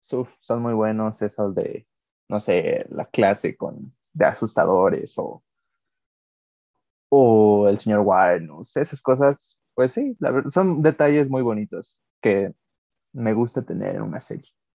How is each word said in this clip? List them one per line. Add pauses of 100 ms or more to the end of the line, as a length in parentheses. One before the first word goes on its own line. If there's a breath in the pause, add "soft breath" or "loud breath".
(120)
Uf, (120)
son
muy
buenos
esos
de, (420)
no
sé,
la
clase
con, (200)
de
asustadores
o, (1700)
o
el
señor
Warnus,
esas
cosas, (160)
pues
sí,
la
ver-,
son
detalles
muy
bonitos (240)
que (580)
me
gusta
tener
en
una
serie. (280)